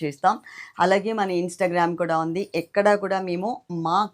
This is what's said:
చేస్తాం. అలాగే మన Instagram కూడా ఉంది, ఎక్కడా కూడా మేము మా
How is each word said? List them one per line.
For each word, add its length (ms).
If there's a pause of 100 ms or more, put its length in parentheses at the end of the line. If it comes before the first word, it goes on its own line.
చేస్తాం. 320 (520)
అలాగే 340
మన 100 (140)
Instagram 480 (100)
కూడా 220
ఉంది, 180 (200)
ఎక్కడా 320 (100)
కూడా 240
మేము 240 (340)
మా 120 (160)